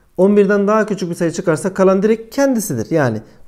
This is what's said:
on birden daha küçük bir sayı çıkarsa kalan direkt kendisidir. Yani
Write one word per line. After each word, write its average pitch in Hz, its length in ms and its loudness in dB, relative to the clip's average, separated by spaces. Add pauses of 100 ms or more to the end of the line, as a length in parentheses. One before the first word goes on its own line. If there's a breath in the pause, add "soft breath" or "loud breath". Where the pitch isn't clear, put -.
(160 loud breath)
on 196 200 4
birden 196 320 2
daha 214 180 2
küçük 190 240 -6
bir 175 40 -6
sayı 165 180 -2
çıkarsa 180 420 -2
kalan 190 280 2
direkt 220 320 -2
kendisidir. 226 560 -2
Yani 127 320 0 (260 soft breath)